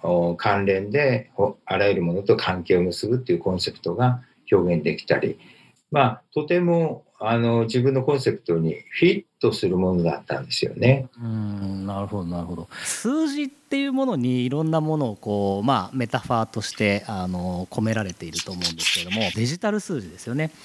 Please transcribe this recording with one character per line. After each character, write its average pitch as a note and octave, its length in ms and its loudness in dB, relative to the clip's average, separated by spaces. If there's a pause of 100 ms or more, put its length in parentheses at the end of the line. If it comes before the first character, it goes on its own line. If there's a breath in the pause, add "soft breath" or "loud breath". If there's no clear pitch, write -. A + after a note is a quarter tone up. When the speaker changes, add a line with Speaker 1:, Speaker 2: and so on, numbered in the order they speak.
Speaker 1:
お、 F2 320 2
関 G2+ 300 2
連 G2 260 0
で、 C3 440 2
ほ-、 G#2 300 0
あ F#2+ 120 -2
ら G2+ 100 4
ゆ G2 100 4
る F2+ 60 0
も E2+ 100 2
の G2 100 -2
と A#2 140 4
関 F#2 280 -2
係 F#2 120 4
を F2 60 4
結 F2+ 240 -2
ぶ A#2+ 100 0
っ - 20 2
て B2 140 -2
い E2+ 40 2
う - 20 0
コ F#2+ 140 -2
ン F2+ 80 -2
セ - 100 -4
プ - 100 -12
ト E2+ 140 -4
が B2 280 2 (280 loud breath)
表 F2 260 4
現 D2+ 60 0
で D#2 140 0
き - 80 -12
た - 140 2
り、 - 200 -4 (540 loud breath)
ま D3 80 4
あ、 A2+ 220 2 (120)
と D3+ 100 -2
て F3 140 2
も、 E3+ 460 0 (160)
あ A2+ 180 0
の、 A#2 260 4
自 A#2+ 160 0
分 C3+ 140 4
の C3 80 2
コ C#3+ 120 2
ン C3 60 0
セ A2+ 120 0
プ G#2+ 60 -4
ト E2+ 200 0
に E2 160 0 (160)
フ - 160 2
ィ - 120 6
ッ - 60 -10 (160)
ト A2+ 120 4
す - 160 -2
る F2+ 80 0
も F#2 180 2
の F2 80 2
だ D#2+ 200 0
っ - 20 -20
た C2+ 160 -6
ん - 60 -10
で - 40 -10
す - 140 -4
よ - 100 -2
ね。 C3 340 4 (120)
Speaker 2:
う A#2 40 -8
ん、 G2+ 640 -4
な G2 140 -4
る G2+ 80 -4
ほ G2+ 100 -4
ど、 F2+ 60 -4
な F2 160 -4
る F2 60 -6
ほ F2 100 -8
ど。 E2 120 -12 (140 loud breath)
数 D4+ 460 -2
字 D4 160 -4
っ C4+ 40 -6
て - 280 -8
い C#4 100 0
う C#4 60 -4
も C4+ 140 0
の A3 100 0
に B2+ 280 2
い B2 60 0
ろ D3+ 140 0
ん D#3+ 80 0
な D#3+ 80 2
も D#3 160 0
の C3+ 140 0
を G#2 60 -8
こ G2+ 460 0
う、 A2+ 40 0
ま A#2 260 2
あ、 C3 40 -6
メ A#2+ 120 0
タ C3 100 -2
フ - 120 -6
ァ A2+ 120 2
ー A2 40 -4
と - 140 -8
し - 120 -6
て、 G2+ 340 2
あ F#2 220 -4
の、 F2+ 420 -4
込 A2+ 120 -4
め A2 120 0
ら A2 80 -2
れ F#2 100 -6
て E2+ 140 -14
い E2 60 -12
る E2 80 -6
と - 100 -10
思 F2+ 180 -10
う E2 40 -6
ん E2 40 -12
で D#2+ 60 -8
す - 220 -2
け F2 40 -12
れ F#2+ 60 -6
ど A2 60 0
も、 G2 160 0
デ A2+ 100 0
ジ D#3 140 -4
タ G#3+ 100 -2
ル G#3+ 80 0
数 E3 220 -6
字 F2+ 100 -12
で F2 80 -18
す - 80 -16
よ A#2 80 -6
ね。 D#3 160 -2 (140)